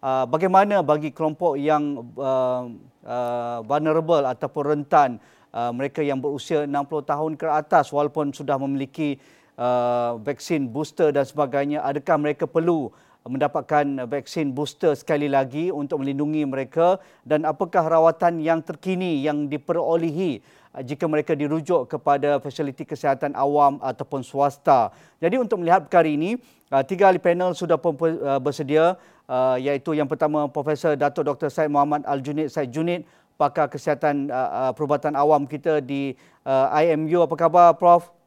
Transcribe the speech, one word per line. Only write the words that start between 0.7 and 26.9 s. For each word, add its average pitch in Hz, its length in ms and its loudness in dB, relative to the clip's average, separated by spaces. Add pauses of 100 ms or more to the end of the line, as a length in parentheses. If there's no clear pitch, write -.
bagi 151 320 0
kelompok 156 480 -2
yang, 147 400 0 (160)
ah, 127 520 -2 (360)
ah, 120 600 -6
vulnerable 156 600 2
ataupun 131 400 -4
rentan, 143 560 2 (320)
ah, 120 200 -4
mereka 135 280 -6
yang 139 240 -2
berusia 147 400 -2
enam 143 240 -4
puluh 147 160 -6
tahun 156 320 -4
ke 160 80 -10
atas 151 480 2
walaupun 143 400 -2
sudah 139 240 -4
memiliki, 139 640 -6 (400)
ah, 120 600 0
vaksin 139 520 -4
booster 147 400 0
dan 139 140 2
sebagainya, 143 580 -2
adakah 147 320 0
mereka 147 320 -2
perlu 165 440 0 (340)
mendapatkan 139 800 -2
vaksin 139 480 -6
booster 147 400 0
sekali 147 320 -2
lagi 139 480 0
untuk 147 240 -6
melindungi 147 480 -2
mereka 151 560 0 (240)
dan 151 160 0
apakah 180 400 0
rawatan 165 560 4
yang 160 240 0
terkini 180 640 -4
yang 147 240 -2
diperolehi, 160 880 -2 (320)
ah, 131 160 -12
jika 151 240 -4
mereka 151 240 0
dirujuk 147 560 0
kepada 143 480 0
fasiliti 139 480 -8
kesihatan 143 480 -2
awam 143 480 2
ataupun 135 400 -6
swasta? 135 720 2 (240)
Jadi 214 240 0
untuk 214 160 -2
melihat 170 320 2
perkara 170 160 6
ini, 160 320 -2 (320)
ah, 139 160 2
tiga 190 240 4